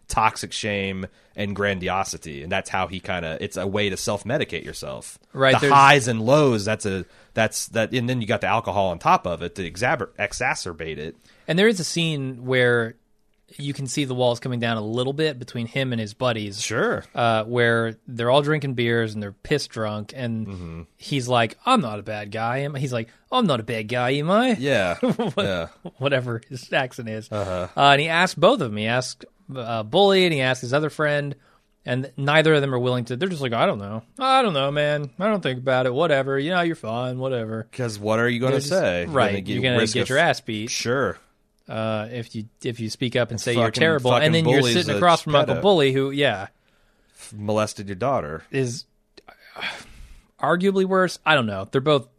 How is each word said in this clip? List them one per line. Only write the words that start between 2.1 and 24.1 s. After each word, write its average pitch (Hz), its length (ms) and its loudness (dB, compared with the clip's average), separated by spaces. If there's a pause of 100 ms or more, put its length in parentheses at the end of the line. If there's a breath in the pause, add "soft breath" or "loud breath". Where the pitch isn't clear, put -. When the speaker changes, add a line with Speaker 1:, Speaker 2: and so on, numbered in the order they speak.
Speaker 1:
and 85 80 -10
that's 95 200 -2
how 92 180 -2
he 92 100 -10
kinda, 85 420 -6
it's 98 160 -8
a 92 80 -4
way 101 260 0
to 92 60 -4
self-medicate 104 680 -4
yourself. - 520 -12 (160)
Speaker 2:
Right, 135 220 4
Speaker 1:
The 123 60 4
Speaker 2:
there's 143 120 4
Speaker 1:
highs 139 360 10
and 113 120 0
lows, 123 440 4
that's 107 220 -2
a, 95 180 -2 (300 soft breath)
that's, - 340 -2
that, 110 260 -2
and 123 140 -2
then 127 120 -2
you 107 60 -4
got 107 140 0
the 95 80 -2
alcohol 98 400 0
on 85 100 -4
top 175 260 2
of 85 180 -4
it 87 120 -8
to 95 100 -8
exacer-, 117 540 -4
exacerbate 87 800 -6
it. 78 160 -10 (320 soft breath)
Speaker 2:
And 160 100 -2
there 208 120 6
is 208 100 2
a 165 60 -4
scene 135 600 -4
where 120 520 2 (640)
you 143 140 -6
can 135 160 -8
see 147 160 -2
the 127 100 -4
walls 123 240 2
coming 123 220 -6
down 117 160 0
a 110 40 -4
little 123 320 -2
bit 151 240 -2
between 123 300 -8
him 131 260 -4
and 113 80 -2
his 107 140 -8
buddies. 110 480 -4
Speaker 1:
Sure. 143 420 -2 (120)
Speaker 2:
Uh, 113 280 2
where 117 520 0 (100)
they're 120 240 -2
all 143 120 6
drinking 143 320 -2
beers 117 400 0
and 107 60 -8
they're 101 120 -8
piss - 340 -4
drunk, 107 480 -6
and 113 320 -6
Speaker 1:
Mm-hmm. 87 360 -12 (140)
Speaker 2:
he's 131 300 -4
like, 117 400 2
"I'm 254 140 4
not 107 180 -4
a 98 60 -10
bad 107 260 -8
guy, 113 280 -4
am 143 180 -6
I?" - 20 -6
He's 131 140 -4
like, 113 160 -4 (240 soft breath)
"I'm 254 160 2
not 127 100 2
a 110 60 -6
bad 110 240 -6
guy, 123 220 0